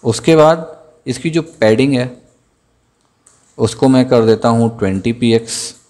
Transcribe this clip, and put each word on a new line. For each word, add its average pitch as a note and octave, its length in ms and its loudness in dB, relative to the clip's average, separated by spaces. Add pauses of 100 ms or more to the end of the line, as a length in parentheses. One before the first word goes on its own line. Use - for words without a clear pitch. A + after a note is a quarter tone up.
उसके D3 320 0
बाद D#3+ 300 2 (400)
इसकी C3+ 240 -6
जो D#3+ 120 -2 (180)
पैडिंग A#2 340 2
है B2 160 -4 (1500)
उसको A2 300 -2
मैं C3 200 2
कर A#2+ 160 2
देता A2 240 2
हूँ A#2 200 0 (100)
ट्वेंटी F#2+ 340 -4
पी A#2 220 -2
एक्स। A2+ 220 -4 (340)